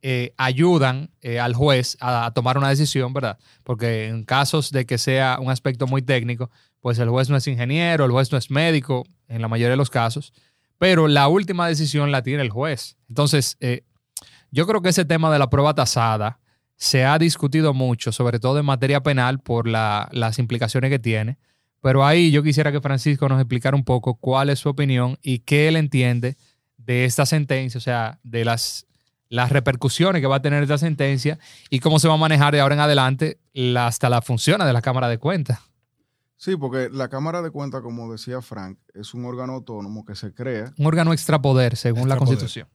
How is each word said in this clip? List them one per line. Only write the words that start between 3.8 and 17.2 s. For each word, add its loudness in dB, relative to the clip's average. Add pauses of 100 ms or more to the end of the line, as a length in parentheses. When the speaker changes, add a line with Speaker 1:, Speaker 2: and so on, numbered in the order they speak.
Speaker 1:
en -8
casos 0
de -2
que -2
sea 0
un -4
aspecto -4
muy 0
técnico, -2 (300)
pues -2
el 0
juez 0
no 2
es 0
ingeniero, 0
el 2
juez 2
no 0
es -6
médico, 0 (220)
en -8
la -4
mayoría 2
de 2
los 0
casos, -2 (460)
pero 4
la 6
última 0
decisión 0
la 0
tiene -2
el -2
juez. -6 (140)
Entonces, 0
eh, -4 (680)
yo 0
creo 0
que 0
ese 2
tema 2
de 2
la 2
prueba 2
tasada 0 (380)
se 2
ha 4
discutido 2